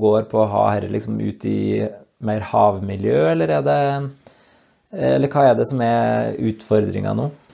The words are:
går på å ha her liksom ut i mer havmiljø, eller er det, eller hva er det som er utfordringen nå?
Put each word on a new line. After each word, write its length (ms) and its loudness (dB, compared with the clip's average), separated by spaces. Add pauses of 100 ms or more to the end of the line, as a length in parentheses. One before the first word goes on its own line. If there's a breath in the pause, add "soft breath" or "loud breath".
går 320 4
på 80 2
å 80 2
ha 240 2
her 160 -2
liksom 320 -6
ut 240 -6
i 400 -2 (380)
mer 180 -2
havmiljø, 920 0
eller 180 0
er 160 0
det, 440 0 (840 soft breath)
eller 340 0
hva 220 4
er 80 4
det 80 0
som 160 -4
er 560 0
utfordringen 800 -2
nå? 120 -4 (220)